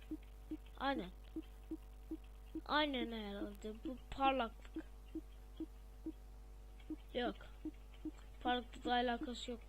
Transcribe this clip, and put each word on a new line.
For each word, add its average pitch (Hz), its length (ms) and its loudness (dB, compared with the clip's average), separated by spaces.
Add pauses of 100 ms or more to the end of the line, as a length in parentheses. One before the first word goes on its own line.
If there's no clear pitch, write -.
(800)
Aynen. 247 300 4 (1600)
Aynen 269 460 6
herhalde. 208 640 -2 (120)
Bu 262 120 0 (200)
parlaklık. 269 680 4 (2250)
Yok. 240 220 2 (1080)
Parlaklıkla 247 480 4
alakası 240 600 6
yok 226 180 -2